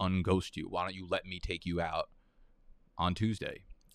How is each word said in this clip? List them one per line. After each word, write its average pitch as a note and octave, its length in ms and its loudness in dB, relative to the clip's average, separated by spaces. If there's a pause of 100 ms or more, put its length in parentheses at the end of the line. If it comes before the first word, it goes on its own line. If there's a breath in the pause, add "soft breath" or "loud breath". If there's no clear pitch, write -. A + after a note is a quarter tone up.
unghost F#2 560 4
you? E2+ 120 -6
Why F2+ 160 -2
don't F#2+ 120 -6
you F#2 120 -10
let F2+ 160 0
me F#2 140 -8
take F2 260 -4
you E2+ 160 0
out D#2+ 280 -2 (920)
on F2 160 2
Tuesday G#2 480 -2 (320)